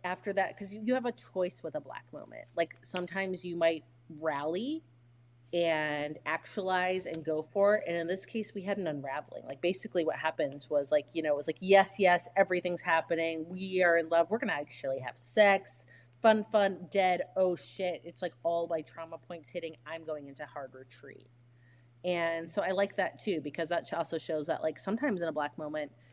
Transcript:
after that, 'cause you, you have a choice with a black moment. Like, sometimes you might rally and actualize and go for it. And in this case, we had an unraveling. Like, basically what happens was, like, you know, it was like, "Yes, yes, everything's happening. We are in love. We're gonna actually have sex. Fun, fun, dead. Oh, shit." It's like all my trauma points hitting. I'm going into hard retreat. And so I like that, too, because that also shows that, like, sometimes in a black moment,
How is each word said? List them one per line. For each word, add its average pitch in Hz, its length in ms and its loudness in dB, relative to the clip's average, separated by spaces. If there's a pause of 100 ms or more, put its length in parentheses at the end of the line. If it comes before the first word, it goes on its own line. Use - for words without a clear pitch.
after 185 280 -4
that, 190 260 0
'cause 196 160 -10
you, 220 100 -12
you 247 100 2
have 247 120 0
a 240 60 0
choice - 500 -4
with 156 140 -8
a 147 40 -4
black 123 320 -14
moment. - 340 -14 (100)
Like, 170 260 0
sometimes 185 640 -4
you 175 120 -6
might 165 280 2 (360)
rally 165 600 -2 (720)
and 151 760 0
actualize 185 800 0
and 160 180 -8
go 156 180 -2
for 202 340 4
it. 214 100 -4
And 170 100 -2
in 165 120 -2
this 190 180 -4
case, 220 260 -6
we 196 100 -8
had 202 160 -2
an 185 100 -2
unraveling. 143 580 -6
Like, - 140 -10
basically 185 440 0
what 151 120 0
happens 143 520 -2
was, 143 220 0
like, 151 240 2
you 160 80 0
know, 151 100 2
it 143 40 4
was 147 100 -4
like, 160 140 -4
"Yes, 190 400 8
yes, 180 360 6
everything's 180 440 2
happening. 165 680 0
We 185 360 0
are 170 120 6
in 160 120 2
love. 165 220 4
We're 226 80 2
gonna 208 140 -2
actually 143 480 -4
have 127 160 -8
sex. - 680 4 (360)
Fun, 214 240 6
fun, 196 460 0
dead. 185 320 2 (140)
Oh, 185 180 4
shit." 180 500 -6
It's - 160 -16
like 175 220 -6
all 170 240 0
my 165 160 -2
trauma 165 360 -14
points 165 300 -16
hitting. 160 280 -8 (100)
I'm 165 180 -10
going 151 220 -8
into 139 180 -12
hard 139 300 -12
retreat. - 540 -18 (760)
And 170 460 0
so 196 120 -2
I 180 100 -2
like 196 240 2
that, - 240 0
too, 175 200 0
because 156 280 -4
that 170 260 -2
also 165 240 -2
shows 156 300 -4
that, 160 140 -2
like, 160 160 -2
sometimes 220 440 -2
in 165 60 0
a 156 40 -4
black 147 240 -4
moment, 151 360 -6 (200)